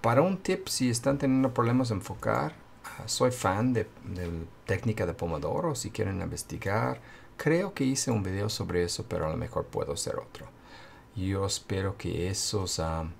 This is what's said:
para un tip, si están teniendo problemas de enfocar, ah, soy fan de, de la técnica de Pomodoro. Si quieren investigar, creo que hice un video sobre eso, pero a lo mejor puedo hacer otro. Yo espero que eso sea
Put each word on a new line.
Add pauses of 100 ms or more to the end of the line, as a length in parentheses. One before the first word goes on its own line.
para
un
tip,
si
están
teniendo
problemas
de
enfocar, (300)
ah,
soy
fan
de, (160)
de
la (220)
técnica
de
Pomodoro.
Si
quieren
investigar, (360)
creo
que
hice
un
video
sobre
eso,
pero
a
lo
mejor
puedo
hacer
otro. (720)
Yo
espero
que
eso
sea (100)